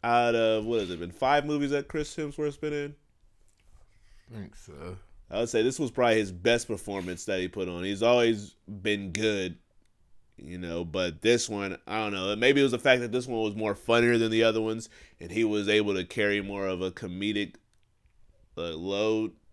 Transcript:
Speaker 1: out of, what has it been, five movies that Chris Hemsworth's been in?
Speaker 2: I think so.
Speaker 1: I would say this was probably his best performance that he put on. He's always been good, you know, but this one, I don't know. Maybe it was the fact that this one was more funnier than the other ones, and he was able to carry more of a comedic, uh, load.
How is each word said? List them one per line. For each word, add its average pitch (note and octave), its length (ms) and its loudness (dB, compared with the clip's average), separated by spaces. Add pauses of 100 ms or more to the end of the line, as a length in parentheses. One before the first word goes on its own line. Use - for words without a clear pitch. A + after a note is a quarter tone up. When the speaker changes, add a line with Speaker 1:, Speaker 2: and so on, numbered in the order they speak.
Speaker 1:
out A#2+ 320 4
of, A2 300 2
what A#2 160 0
has F2+ 100 -4
it E2 80 -8
been, F2 120 -8
five C#3 340 2
movies C#3+ 260 -2
that C#3+ 160 -4
Chris D3+ 280 -6
Hemsworth's D3 420 -6
been D3+ 160 -6
in? D3 220 -8 (1400)
Speaker 2:
I A2+ 80 -16
think F#2 160 -14
so. E2+ 420 -14 (340)
Speaker 1:
I G2+ 80 -2
would A#2 100 0
say A2 140 2
this C3 160 0
was C#3 100 -2
probably A#2 300 4
his G2 120 -2
best A2+ 360 2
performance F#2+ 580 -6
that F#2+ 140 0
he F#2 80 -2
put F#2 200 -4
on. F2 160 -6
He's G2 200 -2
always A#2 520 4 (120)
been G2+ 440 -4
good, G2 460 0 (800)
you F2 220 -14
know, E2+ 260 -6
but E2+ 360 -4
this A#2 280 4
one, G2 280 -6 (100)
I G#2+ 120 -6
don't G#2 140 -4
know. G2 220 -2
Maybe C3 240 4
it C#3 40 6
was C3 100 2
the B2 60 -2
fact B2+ 220 4
that A#2 100 -6
this B2 160 -2
one A#2 140 -2
was G#2 140 -2
more G#2+ 180 -2
funnier A#2 440 4
than A2+ 120 2
the A2+ 140 4
other A2+ 180 4
ones, A2 280 -4 (300)
and F2 120 -12
he A2+ 120 2
was G#2 260 0
able G#2 260 4
to F#2 80 -2
carry G#2 380 0
more G2 260 -6
of F#2 140 -2
a F#2 100 -2
comedic, G2+ 640 -6 (1000)
uh, E2+ 180 -6
load. G#2 560 0 (220)